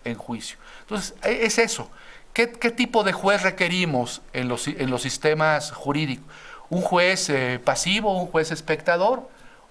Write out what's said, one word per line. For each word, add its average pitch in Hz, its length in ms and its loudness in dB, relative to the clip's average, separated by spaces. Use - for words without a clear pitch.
en 120 120 -6
juicio. - 420 -10
Entonces, - 320 -6
e-, 220 220 2
es 220 140 2
eso. - 300 0
¿Qué, 233 180 2
qué 233 200 -2
tipo 233 340 2
de 190 80 2
juez 196 300 2
requerimos 175 800 0
en 127 160 -2
los, 120 180 -4
en 139 220 -2
los 123 140 0
sistemas 151 680 0
jurídicos? 139 540 -2
¿Un 165 120 0
juez, 180 480 2
eh, 127 340 0
pasivo, 190 560 2
un 175 80 -4
juez 160 240 0
espectador 175 800 0